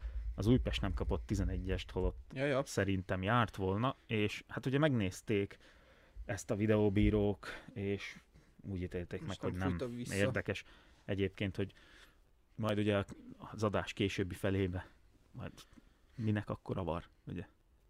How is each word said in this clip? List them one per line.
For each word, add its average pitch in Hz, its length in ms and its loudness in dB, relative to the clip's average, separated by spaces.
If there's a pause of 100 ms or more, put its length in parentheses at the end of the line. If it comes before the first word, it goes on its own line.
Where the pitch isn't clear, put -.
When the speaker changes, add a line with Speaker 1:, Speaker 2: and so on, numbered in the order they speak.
(340)
Speaker 1:
az 101 120 -2
Újpest 120 340 4
nem 95 140 0
kapott - 320 -2
tizenegyest, 92 640 -2
holott - 440 -2
Speaker 2:
Ja, 135 100 -2
ja. 139 200 2
Speaker 1:
szerintem 95 580 0
járt 113 340 4
volna, 98 400 0 (100)
és 107 420 0
hát - 180 -6
ugye 135 120 2
megnézték 110 800 2 (640)
ezt - 260 -6
a 113 60 -2
videóbírók, 104 880 4 (280)
és 101 440 -4 (440)
úgy 92 200 -4
ítélték 90 440 -6
Speaker 2:
Most 190 160 -6
Speaker 1:
meg, 143 100 -2
Speaker 2:
nem 90 80 -4
Speaker 1:
hogy 92 80 0
nem 87 100 0
Speaker 2:
fújtam 120 180 -6
vissza. 120 180 -6
Speaker 1:
érdekes 101 500 0 (400)
egyébként, 98 520 -2
hogy 98 160 -2 (800)
majd 107 240 0
ugye 101 260 4 (340)
az - 240 -8
adás 98 300 0
későbbi 95 420 0
felébe, 95 520 0 (460)
majd - 200 -10 (640)
minek 107 320 0
akkor 113 300 -4
a 95 60 -2
var, 82 240 -2 (180)
ugye? 90 200 -8 (440)